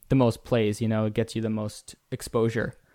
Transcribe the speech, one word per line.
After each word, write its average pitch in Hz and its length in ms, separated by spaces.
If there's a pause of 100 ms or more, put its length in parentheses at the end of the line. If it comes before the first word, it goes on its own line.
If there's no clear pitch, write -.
the 135 80
most 120 280
plays, 107 360
you 110 80
know, 110 180
it 107 80
gets 113 220
you 113 60
the 110 80
most 107 460 (140)
exposure. 113 640 (200)